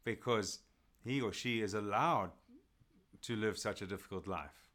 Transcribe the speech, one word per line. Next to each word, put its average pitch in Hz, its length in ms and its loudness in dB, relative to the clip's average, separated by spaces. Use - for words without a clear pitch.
because 110 560 0
he 131 180 0
or 107 120 0
she 120 280 0
is 104 140 2
allowed 104 560 2
to 117 120 -2
live 107 240 2
such 104 220 -2
a 101 60 -4
difficult 95 420 -6
life. 78 460 -6